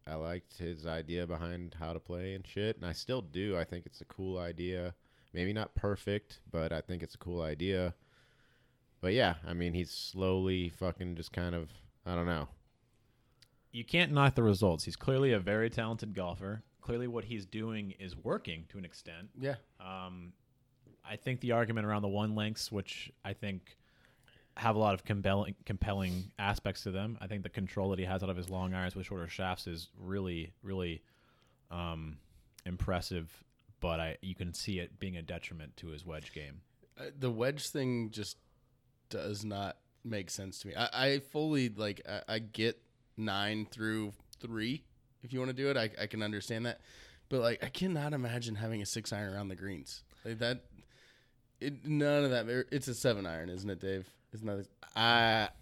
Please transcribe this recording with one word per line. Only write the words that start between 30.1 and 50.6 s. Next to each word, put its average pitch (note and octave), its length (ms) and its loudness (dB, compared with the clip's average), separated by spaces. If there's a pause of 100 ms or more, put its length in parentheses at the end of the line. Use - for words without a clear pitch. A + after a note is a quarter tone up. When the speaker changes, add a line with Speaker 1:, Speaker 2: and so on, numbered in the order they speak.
Speaker 2:
really, F2+ 400 -2 (680)
um, D#2+ 460 -4 (480)
impressive. F2+ 800 -2 (360)
But E2 200 2
I, D#2+ 220 -2
you F#2 120 -6
can F2 200 -4
see G2 240 -2
it E2+ 200 -6
being F2+ 200 -6
a E2 40 -8
detriment D#2+ 560 -10
to F2 100 -10
his D#2 180 -10
wedge D#2 260 -10
game. D2 300 -12 (360)
Speaker 3:
Uh, - 60 -12 (140)
the C3 120 0
wedge C3 380 0
thing B2 420 0
just G#2+ 280 -6 (720)
does G2+ 340 -2
not G2+ 320 -4 (260)
make G2+ 280 -4
sense F#2+ 300 -6
to G2+ 80 -10
me. F#2 60 -8
I, A#2 180 2
I C3+ 260 4
fully, D3 500 2
like, G#2 400 -2
I, G2 140 -4 (140)
I - 20 0
get A2 420 0 (380)
nine G#2+ 480 0
through A2 460 -2 (280)
three, A#2 440 -4 (380)
if A#2+ 100 -10
you B2+ 80 -2
wanna B2+ 120 0
do C3+ 180 2
it. C3+ 60 2
I, A2+ 140 4 (100)
I G#2 60 0
can G#2+ 160 -2
understand G#2+ 440 -2
that. - 140 -2 (480)
But, C3 120 2
like, A#2 220 2
I - 60 -4
cannot D3+ 460 0
imagine A#2+ 400 -2
having A2+ 260 -2
a G2 60 -4
six - 260 -4
iron G2+ 220 -2
around G2+ 140 -4
the F#2+ 80 -6
greens. F2+ 460 -8 (220)
Like, A2+ 140 -4
that, B2 260 0 (960)